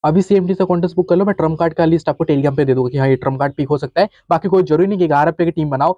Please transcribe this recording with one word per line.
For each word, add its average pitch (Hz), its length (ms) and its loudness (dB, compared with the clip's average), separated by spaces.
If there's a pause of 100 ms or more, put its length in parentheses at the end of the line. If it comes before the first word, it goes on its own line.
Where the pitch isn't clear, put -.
अभी 160 180 2
सीएमटी 190 320 0
से 190 100 0
कॉन्टेस्ट 180 320 -2
बुक 180 120 0
कर 175 80 4
लो, 196 80 2
मैं 196 100 0
ट्रम्प 160 240 -2
कार्ड 165 160 0
का 170 100 0
लिस्ट 160 240 0
आपको 156 160 -4
टेलीग्राम 139 320 0
पे 147 80 0
दे 131 100 2
दूंगा 123 160 0
कि 139 80 -4
हाँ 135 100 0
ये 131 80 4
ट्रम्प 135 240 -4
कार्ड 139 120 -2
पिक 139 160 -6
हो 147 100 -2
सकता 156 220 -4
है। 202 80 0 (220)
बाकी 165 180 0
कोई 185 140 2
जरूरी 156 240 2
नहीं 196 120 -2
कि 175 80 2
ग्यारह 151 240 2
प्लेयर 165 200 -2
की 160 40 -10
टीम 151 160 -2
बनाओ, 147 280 -2